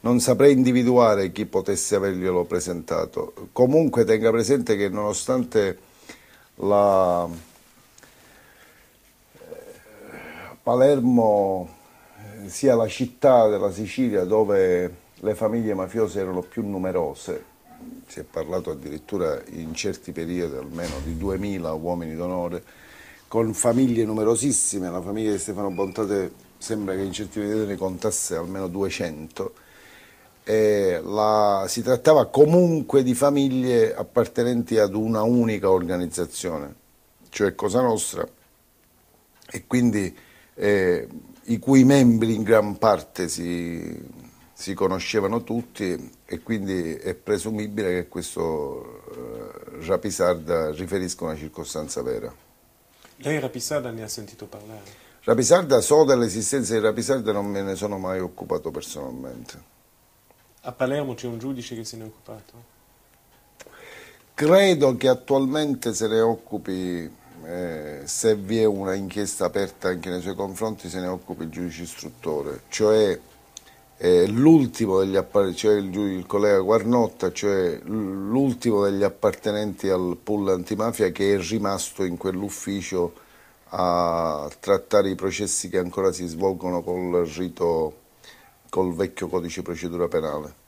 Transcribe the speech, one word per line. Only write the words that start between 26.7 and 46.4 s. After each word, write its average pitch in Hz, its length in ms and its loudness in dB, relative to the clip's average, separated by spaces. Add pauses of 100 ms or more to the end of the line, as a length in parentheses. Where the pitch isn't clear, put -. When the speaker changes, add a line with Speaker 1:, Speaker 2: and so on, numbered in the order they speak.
Speaker 1:
che 95 80 -4
in 95 100 -6
certi 104 280 -8
periodi 104 260 -2
ne 101 100 -4
contasse 92 600 -4
almeno 92 320 -6
duecento, 87 840 -6 (920)
e 104 560 2
la, 104 680 2
si 120 120 -6
trattava 127 460 6
comunque 156 760 6
di 123 120 2
famiglie 127 800 2
appartenenti 120 840 0
ad 101 180 4
una 110 280 0
unica 110 480 2
organizzazione, 87 1040 -2 (560)
cioè 98 240 0
Cosa 104 260 -2
Nostra, 110 480 -2 (1200)
e - 160 -14
quindi, 107 480 0 (400)
eh, 92 540 2 (360)
i 117 140 -2
cui 135 260 6
membri 120 500 6
in 107 80 -2
gran 104 340 4
parte 95 520 0
si, 85 720 -6 (540)
si - 220 -10
conoscevano 98 720 -2
tutti, 110 680 -6 (140)
e - 160 -10